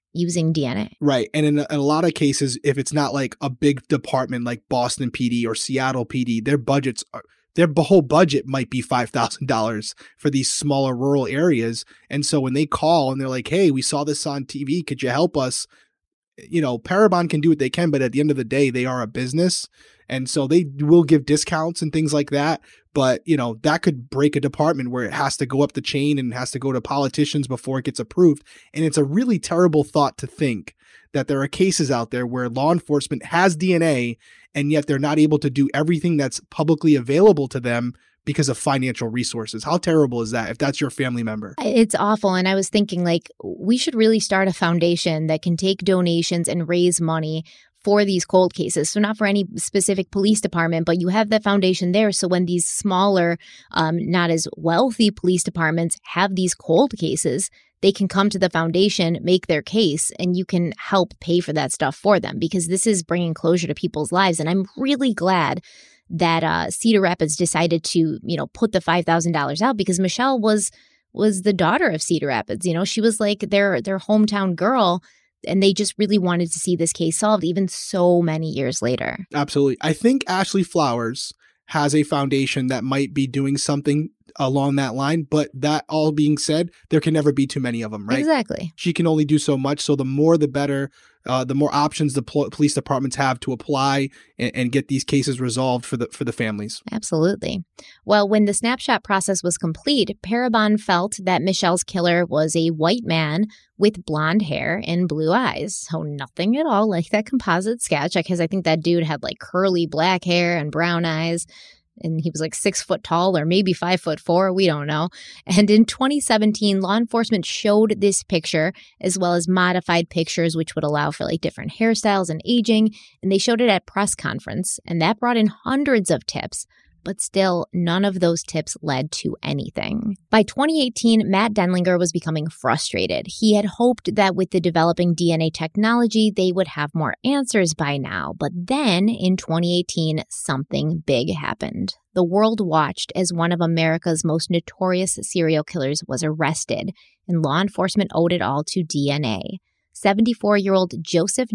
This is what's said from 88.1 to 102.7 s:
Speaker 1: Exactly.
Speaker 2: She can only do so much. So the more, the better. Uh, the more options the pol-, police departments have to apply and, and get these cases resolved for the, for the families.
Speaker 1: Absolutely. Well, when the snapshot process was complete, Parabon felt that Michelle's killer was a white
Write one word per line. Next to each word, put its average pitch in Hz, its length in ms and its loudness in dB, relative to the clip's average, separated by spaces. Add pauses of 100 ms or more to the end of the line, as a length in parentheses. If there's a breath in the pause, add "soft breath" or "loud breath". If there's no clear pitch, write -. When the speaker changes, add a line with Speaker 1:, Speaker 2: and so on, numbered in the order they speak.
Speaker 1:
Exactly. 285 560 -4
Speaker 2:
She - 180 -2
can 170 140 0
only 156 180 2
do 147 140 2
so 143 180 0
much. 139 220 -2
So 147 160 0
the 139 100 -2
more, 147 320 4
the 151 100 2
better. 139 440 -4 (320 soft breath)
Uh, 127 200 -2
the 127 100 -4
more 139 180 2
options 147 440 0
the 139 80 -2
pol-, 143 260 -2
police 147 240 0
departments 135 420 -2
have 131 240 0
to - 120 -6
apply 139 580 0 (300 soft breath)
and, 123 160 -2
and 123 160 -2
get 135 160 0
these 135 160 -2
cases 135 360 0
resolved 123 460 -2
for - 100 -4
the, 117 120 -4
for - 160 -10
the 123 80 -2
families. 107 500 -6 (100)
Speaker 1:
Absolutely. 185 720 -2 (420 loud breath)
Well, 202 220 4
when 214 180 4
the 202 100 0
snapshot 240 480 -2
process 190 400 -2
was 175 120 0
complete, 208 540 0 (140)
Parabon 220 560 2
felt 196 440 -2
that 180 200 0
Michelle's 180 400 0
killer 175 420 2
was 156 300 0
a 165 140 2
white 170 360 0